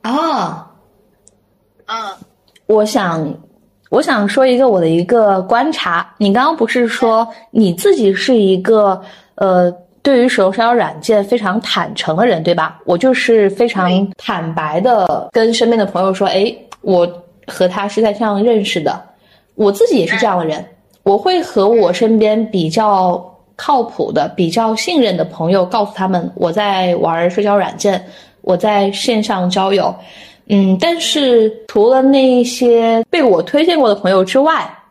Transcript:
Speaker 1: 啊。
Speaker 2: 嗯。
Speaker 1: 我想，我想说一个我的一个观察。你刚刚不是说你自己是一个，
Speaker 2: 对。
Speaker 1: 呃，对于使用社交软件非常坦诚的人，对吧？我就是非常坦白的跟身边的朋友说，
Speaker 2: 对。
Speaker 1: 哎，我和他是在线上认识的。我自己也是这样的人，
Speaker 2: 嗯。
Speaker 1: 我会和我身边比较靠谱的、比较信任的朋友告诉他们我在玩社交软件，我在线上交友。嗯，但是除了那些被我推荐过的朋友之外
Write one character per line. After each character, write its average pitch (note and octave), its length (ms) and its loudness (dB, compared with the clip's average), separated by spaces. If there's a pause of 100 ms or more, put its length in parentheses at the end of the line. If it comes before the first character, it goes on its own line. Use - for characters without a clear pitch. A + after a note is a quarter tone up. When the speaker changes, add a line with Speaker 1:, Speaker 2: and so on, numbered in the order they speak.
Speaker 1:
啊。 B3+ 680 -4 (1160)
Speaker 2:
嗯。 A3 100 -8 (680)
Speaker 1:
我 G#3+ 180 2
想， E3+ 480 -4 (560)
我 A3+ 100 2
想 G#3 300 -2
说 C4 160 2
一 B3 100 2
个 B3+ 140 2
我 F#3+ 100 2
的 E3 80 0
一 E3 160 0
个 G3+ 380 2
观 F#3 300 0
察。 F3 480 -4
你 G3+ 120 2
刚 B3 140 2
刚 E4 100 0
不 A3+ 120 -2
是 A#3+ 200 0
说 A3+ 400 0 (220)
你 G3 240 2
自 F#4+ 220 2
己 G3+ 180 2
是 A#3+ 220 0
一 F#3+ 240 4
个， G3+ 360 2 (400)
Speaker 2:
对。 G3 120 0
Speaker 1:
呃， F3+ 240 2 (320)
对 C4 200 4
于 B3+ 60 2
使 G#3+ 120 0
用 F#3+ 120 2
社 - 40 -6
交 A#3 160 2
软 E3 280 -2
件 G#3 220 0
非 A#3 140 -2
常 G#3 240 -2
坦 E3 340 -4
诚 D#3+ 200 -4
的 A3+ 120 2
人， E3 160 0
对 E3+ 100 0
吧？ E3 320 -4
我 E3+ 100 0
就 B3+ 180 2
是 A3 360 2
非 A#3+ 180 0
常 F#3 220 -2 (280)
坦 E3 360 -8
白 D#3 260 -4
的 F#3+ 520 0
跟 A3+ 200 2
身 A3+ 180 0
边 A#3 100 2
的 G3 80 2
朋 F#3 160 -4
友 F#3+ 100 0
说， F#3+ 140 -2
Speaker 2:
对。 G3+ 240 0
Speaker 1:
哎， - 40 -14 (260)
我 F3 420 0 (240)
和 - 200 -2
他 G3 200 -4
是 G#3 120 -4
在 G#3+ 140 0
线 G#3 60 -10
上 G#3 240 -2
认 A3+ 200 2
识 F#3 160 -4
的。 - 240 -6 (520)
我 G3+ 160 2
自 G3+ 160 0
己 D#4+ 100 0
也 E3+ 80 2
是 - 120 -2
这 A#3 100 0
样 F#3 100 -2
的 E3+ 80 -4
人， D#3 140 -6
Speaker 2:
嗯。 - 80 -16 (360)
Speaker 1:
我 G3 140 2
会 F4+ 240 0
和 G3 260 0
我 A3+ 240 2
身 A3+ 280 2
边 G#3+ 320 0
比 E3 180 -2
较 F#3+ 560 0 (300)
靠 C4+ 280 0
谱 - 280 -6
的、 - 180 0
比 E3+ 200 -2
较 A3+ 260 -2
信 D#4+ 260 -2
任 G3 140 0
的 D#3+ 80 -2
朋 E3 280 -4
友 F#3+ 140 2
告 G#3 200 -2
诉 - 100 -16
他 F#3+ 100 -4
们 F3+ 300 -2
我 E3+ 160 -2
在 F#3 460 -2
玩 E3 340 -2
社 G3+ 100 -4
交 G#3 140 0
软 F3+ 220 -2
件， F#3+ 260 -2 (380)
我 F3+ 160 0
在 G3+ 340 0
线 G#3+ 320 -2
上 F#3 260 -2
交 F#3+ 220 0
友。 F3 240 -2 (520)
嗯， F#3+ 340 2
但 E4+ 180 0
是 B3 500 2 (200)
除 A3 200 2
了 C4 120 4
那 C4 420 4
些 A#3 680 2
被 E4 140 0
我 G3 180 4
推 D4 240 0
荐 E4+ 140 2
过 B3 80 4
的 G3+ 80 4
朋 F#3+ 160 -2
友 F#3+ 140 2
之 F#3+ 120 -2
外 C#4+ 320 0 (220)